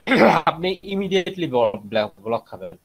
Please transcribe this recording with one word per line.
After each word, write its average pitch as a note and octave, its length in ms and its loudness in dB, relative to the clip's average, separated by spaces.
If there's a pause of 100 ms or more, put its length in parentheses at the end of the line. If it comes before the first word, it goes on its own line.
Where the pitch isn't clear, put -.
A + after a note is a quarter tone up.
(460)
আপনি E3+ 360 -2
ইমিডিয়েটলি F#3+ 640 -2
ব্ল-, A#2 380 0
ব্লক, G#2+ 260 0 (140)
ব্লক A2+ 220 -2
খাবেন, F#2 260 -14 (120)